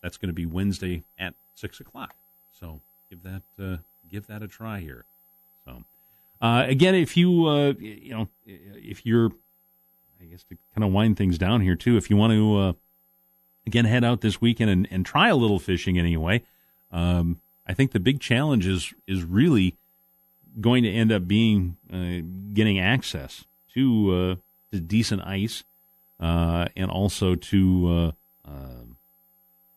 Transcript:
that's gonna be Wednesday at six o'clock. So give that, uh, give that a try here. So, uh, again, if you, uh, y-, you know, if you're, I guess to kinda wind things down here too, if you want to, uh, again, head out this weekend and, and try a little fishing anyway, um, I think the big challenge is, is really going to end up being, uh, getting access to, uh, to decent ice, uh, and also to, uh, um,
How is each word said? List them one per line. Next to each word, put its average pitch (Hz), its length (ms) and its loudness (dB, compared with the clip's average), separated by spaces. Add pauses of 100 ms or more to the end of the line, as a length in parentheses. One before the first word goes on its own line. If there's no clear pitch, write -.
that's 87 140 -10
gonna 90 160 -6
be 85 120 -6
Wednesday 90 580 -4 (140)
at 90 160 -10 (220)
six - 240 -16
o'clock. - 360 -20 (360)
So 80 300 -18 (280)
give 87 140 -20
that, 95 180 -12 (160)
uh, 92 200 -8 (340)
give 101 160 -14
that 107 160 -14
a 104 40 -14
try 107 340 -12
here. 65 240 -16 (600)
So, 120 180 -20 (580)
uh, 120 260 2
again, 156 280 4
if 170 200 0
you, 175 320 4
uh, 147 320 2
y-, 104 220 -16
you 131 100 -20
know, 113 160 -6 (180)
if 101 600 -20
you're, 117 260 4 (880)
I 87 40 -20
guess 85 240 -20
to - 80 -20 (160)
kinda 107 140 0
wind 101 280 2
things 90 220 0
down 101 240 0
here 92 140 2
too, 120 200 2
if 98 140 0
you 101 80 4
want 113 160 4
to, 107 240 4
uh, 95 160 2 (920)
again, 117 200 2
head 120 180 2
out 117 160 2
this 104 220 -2
weekend 117 280 2
and, 95 220 2
and 92 140 -4
try 185 240 0
a 190 60 2
little 107 240 2
fishing 90 380 -2
anyway, 85 460 0 (480)
um, 87 480 0 (260)
I 90 80 -6
think 135 200 0
the 110 60 0
big 135 200 0
challenge 127 480 0
is, 92 260 -2 (140)
is 95 160 -4
really 98 520 4 (840)
going 120 240 2
to 110 60 0
end 110 220 2
up 95 160 0
being, 101 500 2 (160)
uh, 87 320 -6 (280)
getting 104 260 2
access 92 680 -4 (280)
to, 113 400 2
uh, 90 220 0 (360)
to 98 80 -6
decent 98 420 -2
ice, 98 420 -6 (560)
uh, 85 560 0
and 95 140 -4
also 92 460 0
to, 87 800 2 (320)
uh, 71 40 -20
um, 62 480 -18 (800)